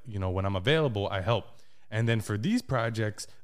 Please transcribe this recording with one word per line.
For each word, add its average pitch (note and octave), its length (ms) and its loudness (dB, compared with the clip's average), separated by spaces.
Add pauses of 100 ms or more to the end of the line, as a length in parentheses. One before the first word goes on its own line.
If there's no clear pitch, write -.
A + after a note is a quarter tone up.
you G#2 100 -6
know, F#2+ 140 0
when F#2 140 0
I'm G2 100 0
available, G#2+ 540 2
I F#2+ 120 0
help." G#2 240 2 (460)
And A2+ 180 2
then A2+ 120 4
for G#2+ 180 -2
these G#3+ 240 2
projects, A2+ 640 0 (160)